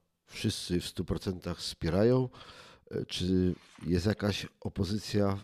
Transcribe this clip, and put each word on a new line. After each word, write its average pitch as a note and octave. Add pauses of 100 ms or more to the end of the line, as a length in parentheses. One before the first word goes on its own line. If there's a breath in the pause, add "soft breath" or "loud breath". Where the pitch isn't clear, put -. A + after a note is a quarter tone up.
(260)
wszyscy -
w -
stu -
procentach F2
wspierają? A#2 (600 loud breath)
Y, -
czy F2+ (320)
jest F2
jakaś G2+ (120)
opozycja G2